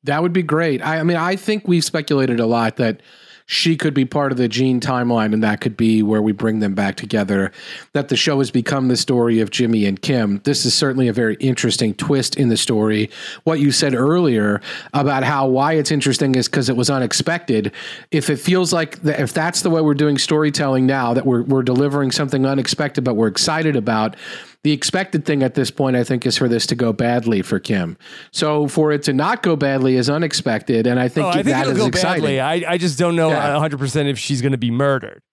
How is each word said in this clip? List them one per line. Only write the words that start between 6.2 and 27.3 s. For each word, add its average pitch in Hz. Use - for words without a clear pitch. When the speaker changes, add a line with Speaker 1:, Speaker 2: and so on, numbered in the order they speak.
Speaker 1:
we 110
bring 110
them 101
back 98
together, 101
that 139
the 131
show 143
has 135
become 127
the 127
story 117
of 101
Jimmy 113
and 95
Kim. 107
This 139
is 120
certainly 131
a 113
very 113
interesting 117
twist -
in 131
the 113
story. 107
What 160
you 143
said 139
earlier 123
about 139
how, 135
why 135
it's 156
interesting 139
is 123
'cause 127
it 123
was 127
unexpected. 131
If 151
it 143
feels 180
like 165
th-, 151
if 131
that's 165
the 190
way 165
we're 151
doing 147
storytelling 143
now, 127
that 127
we're, 123
we're 135
delivering 135
something 135
unexpected, 135
but 120
we're 110
excited 156
about, 110
the 151
expected 175
thing 147
at 131
this 131
point, 131
I 123
think, 123
is 123
for 131
this 117
to 123
go 117
badly 117